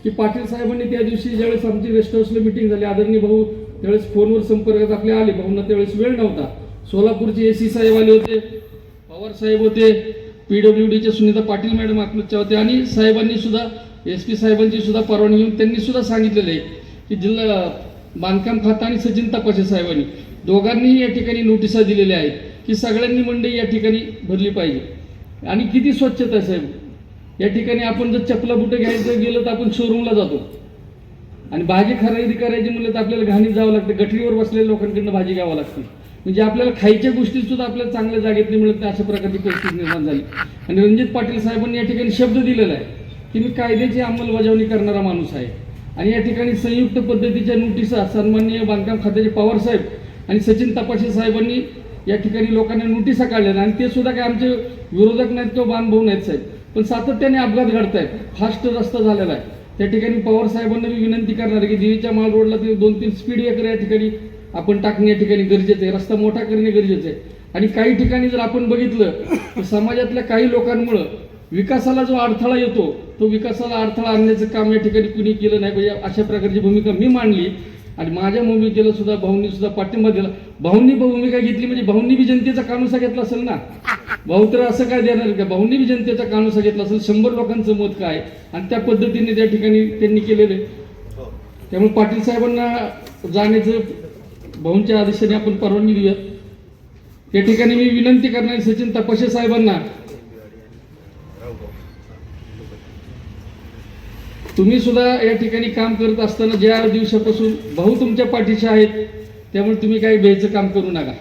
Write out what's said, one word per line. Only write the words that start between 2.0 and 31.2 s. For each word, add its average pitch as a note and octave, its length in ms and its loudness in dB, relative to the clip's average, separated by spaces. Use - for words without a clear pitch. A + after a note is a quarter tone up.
हाऊसला A3 260 0
मीटिंग A3 300 0
झाली, G#3 160 0
आदरणीय G#3 340 2
भाऊ G#3+ 240 4
त्यावेळेस G3+ 320 0
फोनवर G#3+ 280 4
संपर्कात G#3+ 500 2
आपले G#3+ 200 0
आले, A3 200 2
भाऊंना F#3+ 300 -2
त्यावेळेस G3+ 340 0
वेळ A#3+ 200 0
नव्हता. G#3 300 -2
सोलापूरचे G#3+ 560 2
एसी A3 220 2
साहेब A3 280 4
आले A3 140 6
होते, A3 280 4
पवार G3 220 -14
साहेब G#3+ 300 0
होते, A3 300 6
पीडब्ल्यूडीचे G#3+ 600 4
सुनीता G#3+ 300 4
पाटील G#3+ 360 -2
मॅडम G#3+ 240 0
अकलूजच्या G#3 380 -4
होत्या G#3 200 0
आणि B3+ 260 2
साहेबांनी A3 520 2
सुद्धा, A3+ 280 -2
एसपी G3+ 240 -6
साहेबांची A3 440 2
सुद्धा G#3+ 220 0
परवानगी G#3+ 360 4
घेऊन A3 200 2
त्यांनी A3+ 240 2
सुद्धा B3 200 0
सांगितलेलं G#3 480 0
आहे D#3+ 100 -2
की G#3 60 -2
जिल्हा G#3 460 0
बांधकाम F#3+ 420 -2
खाता G#3+ 280 0
आणि A#3 120 -2
सचिन A3 320 -2
तपासे G3 340 0
साहेबांनी F3 400 0
दोघांनीही A#3 560 4
या B3 60 0
ठिकाणी A#3 340 -2
नोटिसा A3 400 2
दिलेल्या G3 360 2
आहेत D3 140 -2
की A3 80 -2
सगळ्यांनी A#3+ 460 0
मंडई A#3+ 300 -2
या A#3 140 -2
ठिकाणी A3 340 0
भरली F#3+ 260 -2
पाहिजे. E3 300 -2
आणि G3 160 -2
किती C4 200 4
स्वच्छता B3 420 0
आहे G#3 60 4
साहेब, F3+ 220 -2
या G3 60 2
ठिकाणी A3 360 -2
आपण A#3 280 -2
जर A#3+ 80 0
चपला A#3+ 340 -4
बुटं A#3 240 0
घ्यायचं A3+ 440 0
गेलं A#3 200 0
तर A#3+ 100 -2
आपण A3 220 -2
शोरूमला A#3 400 -2
जातो D3 240 0